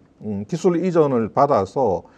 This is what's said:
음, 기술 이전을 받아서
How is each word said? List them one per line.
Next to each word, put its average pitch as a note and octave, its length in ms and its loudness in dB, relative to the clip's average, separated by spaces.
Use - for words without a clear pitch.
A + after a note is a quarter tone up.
음, G#2 260 -8
기술 F3 380 0
이전을 C#3+ 440 2
받아서 A#2 720 0